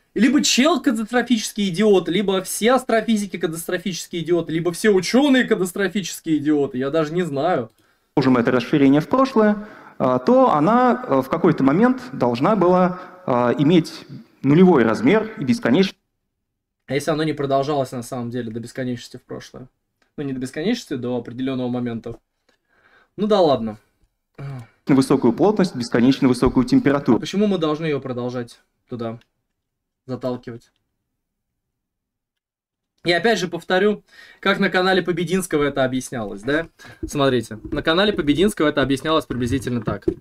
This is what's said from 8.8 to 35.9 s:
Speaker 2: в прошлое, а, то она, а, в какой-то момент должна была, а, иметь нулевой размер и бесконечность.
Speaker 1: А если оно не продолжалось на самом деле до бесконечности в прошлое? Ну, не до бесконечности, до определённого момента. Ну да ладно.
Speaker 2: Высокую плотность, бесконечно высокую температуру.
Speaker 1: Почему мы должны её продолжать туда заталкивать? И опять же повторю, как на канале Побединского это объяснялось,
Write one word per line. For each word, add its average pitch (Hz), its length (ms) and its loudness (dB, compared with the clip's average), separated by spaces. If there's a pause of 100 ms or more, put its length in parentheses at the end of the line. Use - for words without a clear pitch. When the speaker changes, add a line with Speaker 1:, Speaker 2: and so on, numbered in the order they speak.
Speaker 2:
в 156 80 -4
прошлое, 214 580 2 (320)
а, 127 220 0
то 247 320 4
она, 233 560 2
а, 135 140 2
в - 80 -4
какой-то 165 340 0
момент 214 380 2 (100)
должна 131 460 0
была, 180 420 2 (260)
а, 123 320 2
иметь 156 480 2 (360)
нулевой 156 420 6
размер 120 540 2
и - 60 -6
бесконечность. 123 540 0 (920)
Speaker 1:
А 131 60 -8
если 143 180 -2
оно 151 120 -2
не 156 100 -2
продолжалось 139 580 -2
на 123 120 -8
самом 120 260 -10
деле 117 220 -8
до 117 80 -8
бесконечности 123 580 -10
в - 60 -20
прошлое? 131 440 -16 (500)
Ну, 151 60 -6
не 139 100 -6
до 131 60 -8
бесконечности, 156 560 -6
до 123 200 -6
определённого 127 540 -6
момента. 117 480 -6 (1000)
Ну 208 120 -2
да 208 120 4
ладно. 113 380 2 (1120)
Speaker 2:
Высокую 131 460 4
плотность, 185 420 2
бесконечно 123 520 2
высокую 127 380 2
температуру. 139 540 2
Speaker 1:
Почему 208 280 -2
мы 190 120 0
должны 156 260 -2
её 143 160 -2
продолжать 123 580 -8 (300)
туда 117 300 -10 (840)
заталкивать? 123 640 -10 (2250)
И 165 80 0
опять 180 280 2
же 180 80 -4
повторю, 185 560 0 (360)
как - 200 0
на 190 100 2
канале 185 320 2
Побединского 175 600 -2
это 139 220 0
объяснялось, 123 560 -6